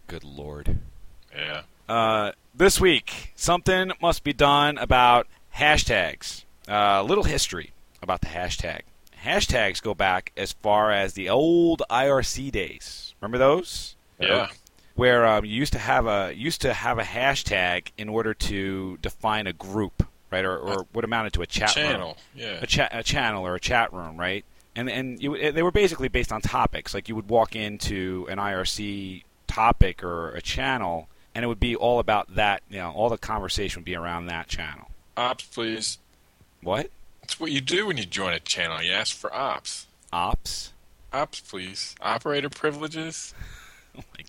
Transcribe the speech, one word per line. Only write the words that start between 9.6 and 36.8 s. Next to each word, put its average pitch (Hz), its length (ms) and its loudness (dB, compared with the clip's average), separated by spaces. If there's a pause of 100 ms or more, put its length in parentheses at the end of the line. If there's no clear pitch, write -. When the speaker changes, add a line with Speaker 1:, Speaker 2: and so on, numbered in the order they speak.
Speaker 1:
go 107 100 -2
back 92 420 2
as - 180 -4
far 107 380 4
as 98 220 2
the 95 160 -6
old 165 640 4
I 131 180 4
R 135 140 4
C 135 280 -4
days. - 720 -8
Remember 110 160 -4
those? 143 600 2 (220)
Speaker 2:
Yeah. 95 280 2 (480)
Speaker 1:
Where, 123 320 6
um, 107 180 4
you 107 100 -6
used 143 200 0
to 156 40 0
have 120 280 2
a, 98 280 0
used 131 280 -4
to 131 100 2
have 113 260 -2
a 110 40 0
hashtag 101 840 0 (100)
in 107 100 -8
order 110 240 0
to 95 720 -4
define 107 440 -2
a 92 60 -2
group, 95 540 -2 (240)
right? 92 140 0
Or, 92 120 0
or 80 240 -4
Speaker 2:
A 92 120 -8
Speaker 1:
what 113 120 -4
amounted 110 300 -2
to 87 80 -2
a 82 40 -4
chat 107 300 0
room. 151 100 2
Speaker 2:
channel, 95 300 -4 (180)
yeah. 113 280 -10
Speaker 1:
A 127 40 -4
cha-, 143 240 2
a 113 120 -6
channel 110 440 0
or 90 80 0
a 110 60 -4
chat 117 320 2
room, 82 240 -12
right? 92 280 -2 (300)
And, 120 140 -6
and 123 340 -6
you, 143 300 0
they 160 100 2
were 175 80 4
basically 170 380 2
based 120 240 0
on 110 80 -2
topics. - 540 -2
Like, 101 140 -8
you 113 80 -6
would 104 120 -6
walk 110 260 4
into 101 760 -4
an 95 80 -6
I 101 160 -2
R 92 100 -2
C 98 600 -6 (220)
topic 110 560 2
or 85 280 -6
a - 100 -10
channel, 113 680 -4 (260)
and 117 100 -4
it 120 40 0
would 110 120 -4
be 120 160 0
all 120 220 4
about 104 360 0
that, 101 360 2
you 98 80 -12
know, 87 120 -6
all 101 200 0
the 110 80 -2
conversation 98 600 -4
would 80 60 -18
be 87 100 -6
around 85 300 -6
that 85 220 -8
channel. 80 400 -8 (280)
Speaker 2:
Ops, 120 280 -2
please. 110 540 -4 (640)
Speaker 1:
What? 95 280 -2 (300)